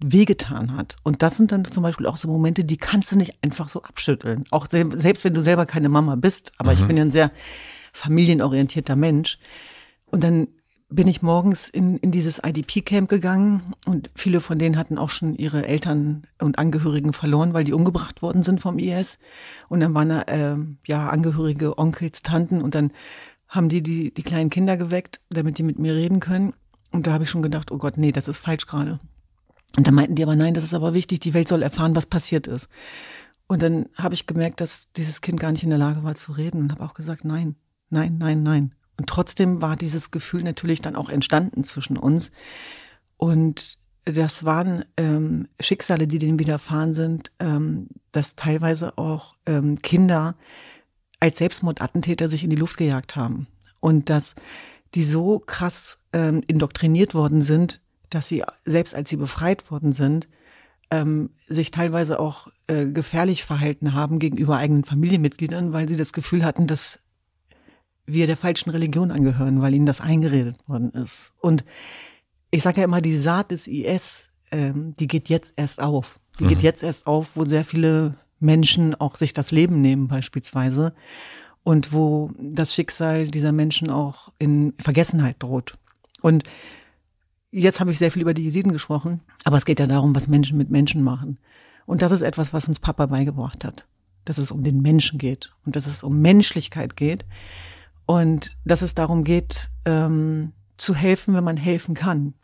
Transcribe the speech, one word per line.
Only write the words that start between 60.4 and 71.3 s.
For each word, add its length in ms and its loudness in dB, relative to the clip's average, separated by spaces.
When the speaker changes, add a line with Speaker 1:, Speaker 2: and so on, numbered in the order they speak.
Speaker 1:
ähm, 400 -2
sich 240 -2
teilweise 500 -2
auch, 280 -6
äh, 180 0
gefährlich 600 -2
verhalten 500 -2
haben 240 0
gegenüber 400 0
eigenen 260 2
Familienmitgliedern, 880 0
weil 160 -2
sie 80 -2
das 160 -2
Gefühl 320 -2
hatten, 220 0
dass 320 -4
wir 220 0
der 100 0
falschen 320 -4
Religion 420 0
angehören, 520 2
weil 120 2
ihnen 120 4
das 160 0
eingeredet 640 0
worden 220 -4
ist. 500 -8